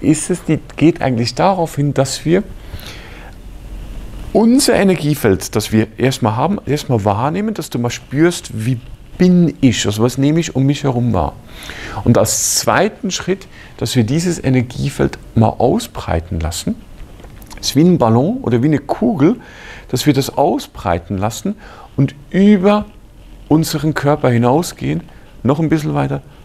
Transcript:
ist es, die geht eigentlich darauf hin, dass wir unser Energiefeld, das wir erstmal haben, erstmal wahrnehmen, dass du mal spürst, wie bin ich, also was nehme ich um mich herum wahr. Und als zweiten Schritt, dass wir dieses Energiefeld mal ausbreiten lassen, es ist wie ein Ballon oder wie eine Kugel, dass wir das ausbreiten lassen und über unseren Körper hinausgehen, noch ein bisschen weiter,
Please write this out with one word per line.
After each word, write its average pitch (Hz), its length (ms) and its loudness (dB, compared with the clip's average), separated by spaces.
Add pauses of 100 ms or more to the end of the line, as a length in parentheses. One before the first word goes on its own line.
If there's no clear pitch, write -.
ist - 300 0
es, 175 140 -4
die 151 160 0 (160)
geht 165 260 2
eigentlich 120 320 0
darauf 180 420 0
hin, 143 160 0
dass - 320 -2
wir 175 180 2 (1900)
unser 233 420 4
Energiefeld, 147 840 2
das 107 160 -2
wir 107 160 2 (100)
erstmal 117 380 0
haben, 165 280 0
erstmal 127 400 -2
wahrnehmen, 151 500 0
dass 156 140 -8
du - 100 -4
mal 120 120 -2
spürst, 170 600 -2 (160)
wie 123 140 0 (380)
bin 180 420 6
ich, 123 260 2
also 107 160 0
was 127 160 0
nehme 151 220 2
ich - 160 -6
um 131 80 2
mich 139 200 0
herum 123 280 0
wahr. 85 220 0 (680)
Und - 140 4
als - 380 0
zweiten 185 540 0
Schritt, - 360 -6 (320)
dass 117 180 -4
wir 120 80 4
dieses 165 380 0
Energiefeld 131 760 -2 (160)
mal 110 240 4
ausbreiten 87 840 -2
lassen, 82 340 -6 (840)
es - 80 -6
ist - 80 -4
wie 143 60 6
ein 175 160 6
Ballon 131 440 2
oder 113 200 0
wie 139 40 2
eine 151 120 2
Kugel, 196 580 0 (520)
dass - 180 -4
wir 147 60 6
das 127 240 -2
ausbreiten 101 840 -2
lassen 113 380 -4 (400)
und 135 180 0 (160)
über 208 560 4 (640)
unseren 151 460 0
Körper 147 360 0
hinausgehen, 131 720 0 (400)
noch 143 180 2
ein 160 80 0
bisschen 151 260 0
weiter, 139 280 -2 (220)